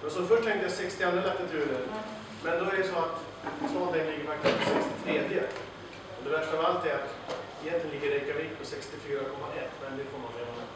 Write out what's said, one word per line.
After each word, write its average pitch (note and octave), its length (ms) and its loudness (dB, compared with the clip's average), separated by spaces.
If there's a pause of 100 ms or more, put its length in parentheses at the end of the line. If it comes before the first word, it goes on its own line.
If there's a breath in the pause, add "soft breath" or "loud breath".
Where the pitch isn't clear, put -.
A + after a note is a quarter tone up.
Och D3+ 60 0
så F3+ 140 0
först A3+ 180 8
tänkte G3 220 2
jag F3 60 0
sextioandra F3+ 540 2
latituden, D#3 580 0 (600)
men E3+ 160 2
då F#3 120 2
är F#3+ 60 2
det F#3 100 4
så F#3 180 0
att - 100 -4 (560)
Trondheim E3 360 2
ligger D3 180 -2
faktiskt - 320 4
på - 80 2
sextiotredje. - 800 2 (760)
Och C3 60 -10
det C#3 60 -2
värsta D#3+ 280 2
av D#3+ 80 4
allt E3+ 200 4
är D3 80 4
att - 160 0 (560)
egentligen E3 300 0
ligger C#3+ 200 0
Reykjavik D3 440 -2
på C#3 60 -6
sextiofyra C#3+ 540 -4
komma - 280 -4 (140)
ett, - 200 -6
men C3+ 160 -6
det C#3 140 -4
får C#3 80 -6
man A#2+ 180 -6
leva A#2+ 220 -4
med. A#2 160 -8